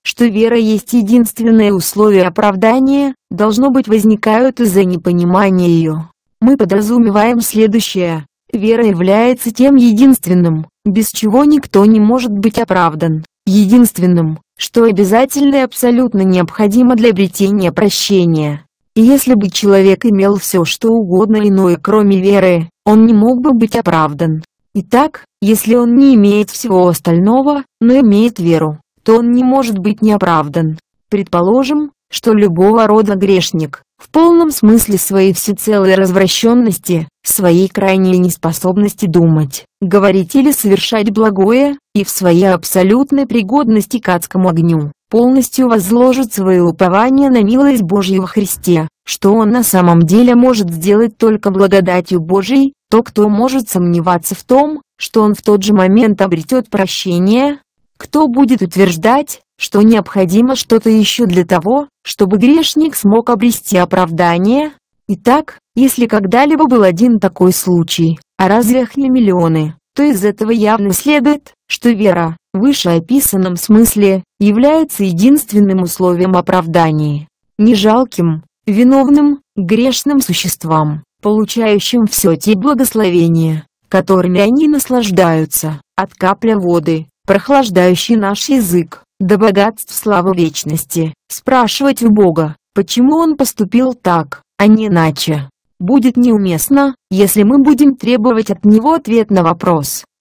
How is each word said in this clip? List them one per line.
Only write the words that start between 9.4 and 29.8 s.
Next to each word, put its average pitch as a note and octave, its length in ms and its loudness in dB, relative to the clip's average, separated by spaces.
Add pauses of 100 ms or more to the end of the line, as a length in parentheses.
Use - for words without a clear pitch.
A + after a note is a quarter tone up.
тем C4+ 260 2
единственным, G#3 920 2 (180)
без G#3 240 -2
чего A3+ 360 0
никто C#4 420 2
не A3 120 4
может A#3 320 0
быть G3+ 280 -4
оправдан, E3 640 -2 (220)
единственным, F#3 920 2 (200)
что - 260 -2
обязательно A#3 720 0
и C4+ 40 0
абсолютно A#3+ 600 -2
необходимо G3+ 760 0
для A3+ 140 2
обретения G3 600 -2
прощения. E3 960 -2 (280)
И A3 60 0
если B3+ 340 4
бы G3+ 140 0
человек G3 560 2
имел G3+ 320 0
все, F3+ 300 -2
что - 240 -4
угодно G#3+ 480 0 (100)
иное, F#3 280 2
кроме G3+ 440 0
веры, F#3 480 2 (160)
он G#3+ 220 4
не G#3+ 80 4
мог A#3+ 260 2
бы C#4 120 0
быть A3+ 220 0
оправдан. D#3+ 680 -2 (320)
Итак, C4 500 -2 (160)
если A3 360 0
он A#3+ 180 0
не C#4 200 4
имеет G3+ 360 2
всего F#3 380 0
остального, A#3 760 0 (160)
но A#3+ 200 4
имеет A3 380 2
веру, D#3+ 400 -2 (240)
то A3+ 160 4
он A#3+ 140 -2
не B3+ 120 0
может B3+ 340 0
быть G#3 240 -4